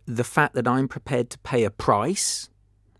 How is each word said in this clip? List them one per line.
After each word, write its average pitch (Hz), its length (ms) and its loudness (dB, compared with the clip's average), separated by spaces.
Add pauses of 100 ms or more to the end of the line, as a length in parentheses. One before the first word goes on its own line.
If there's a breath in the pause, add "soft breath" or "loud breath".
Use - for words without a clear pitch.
the 120 180 -2
fact - 320 2
that 120 120 0
I'm 131 200 2
prepared 123 440 -4
to - 80 -18
pay 120 260 0
a 101 60 0
price - 800 0 (500)